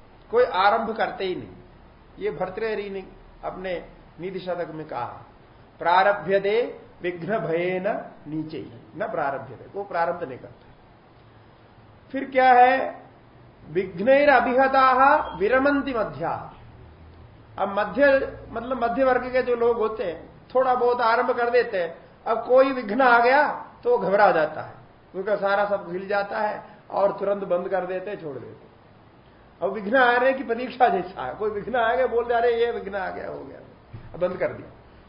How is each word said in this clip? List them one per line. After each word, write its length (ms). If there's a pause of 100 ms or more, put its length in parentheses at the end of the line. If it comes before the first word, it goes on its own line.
(300)
कोई 140
आरंभ 520
करते 280
ही 100
नहीं। 180 (640)
ये 120
भर्तृहरि 600
ने 160 (380)
अपने 440 (320)
निधि 200
शतक 300
में 160
कहा, 400 (520)
"प्रारभ्य 640
दे 400 (220)
विघ्न 360
भयेन 720 (160)
नीचे 300
ही 160 (240)
न 120
प्रारभ्य 460
दे", 200
वो 100
प्रारंभ 400
नहीं 140
करता। 300 (1400)
फिर 120
क्या 280
है, 500 (680)
"विघ्नैर 600
अभिहताः 1080
विरमन्ति 580
मध्या।" 600 (1040)
अब 200
मध्य, 540 (180)
मतलब 340
मध्य 200
वर्ग 280
के 100
जो 120
लोग 220
होते 280
हैं, 500
थोड़ा 200
बहुत 260
आरंभ 300
कर 200
देते 320
हैं, 160 (280)
अब 200
कोई 260
विघ्न 300
आ 160
गया 300 (360)
तो 60
वो 80
घबरा 320
जाता 300
है, 140 (400)
उनका 220
सारा 280
सब 280
हिल 160
जाता 300
है 260 (260)
और 220
तुरंत 320
बंद 240
कर 180
देते 240
हैं, 100
छोड़ 140
देते 120
हैं। 260 (920)
अब 100
विघ्न 240
आ 200
रहे 160
की 120
प्रतीक्षा 440
जैसा 380
है, 80
कोई 160
विघ्न 260
आ 180
गया, 120
बोल 220
जा 100
रहे, 140
"ये 200
विघ्न 220
आ 160
गया, 180
हो 100
गया", 200 (560)
अब 60
बंद 160
कर 160
दिया, 200 (360)